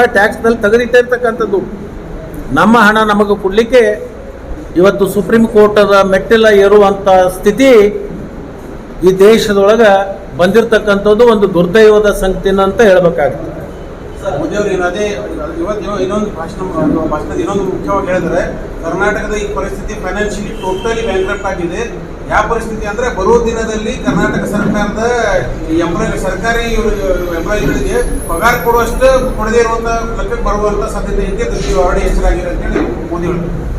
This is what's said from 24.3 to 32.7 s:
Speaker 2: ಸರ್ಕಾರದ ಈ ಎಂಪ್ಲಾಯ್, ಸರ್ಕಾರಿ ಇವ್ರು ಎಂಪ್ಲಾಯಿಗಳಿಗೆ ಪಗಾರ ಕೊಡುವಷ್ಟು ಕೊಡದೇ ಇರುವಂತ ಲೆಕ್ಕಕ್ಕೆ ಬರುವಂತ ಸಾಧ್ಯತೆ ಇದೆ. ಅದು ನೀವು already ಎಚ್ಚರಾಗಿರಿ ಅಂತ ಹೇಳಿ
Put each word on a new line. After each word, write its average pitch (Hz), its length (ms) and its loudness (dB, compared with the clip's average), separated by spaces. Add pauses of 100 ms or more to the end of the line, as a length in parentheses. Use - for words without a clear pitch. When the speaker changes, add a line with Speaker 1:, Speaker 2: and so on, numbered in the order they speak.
Speaker 2:
ಸರ್ಕಾರದ 208 580 -2 (680)
ಈ 165 100 0
ಎಂಪ್ಲಾಯ್, - 380 -2
ಸರ್ಕಾರಿ 233 460 -4 (100)
ಇವ್ರು 220 160 0 (480)
ಎಂಪ್ಲಾಯಿಗಳಿಗೆ - 880 -2
ಪಗಾರ 220 260 0 (100)
ಕೊಡುವಷ್ಟು 233 720 2
ಕೊಡದೇ 220 220 0
ಇರುವಂತ 233 280 0 (320)
ಲೆಕ್ಕಕ್ಕೆ 190 260 -4
ಬರುವಂತ 202 480 -2
ಸಾಧ್ಯತೆ 196 300 -4
ಇದೆ. 180 200 -4
ಅದು - 140 -4 (120)
ನೀವು - 140 0
already 185 260 0
ಎಚ್ಚರಾಗಿರಿ 180 420 0
ಅಂತ - 120 -4
ಹೇಳಿ 202 180 -2 (300)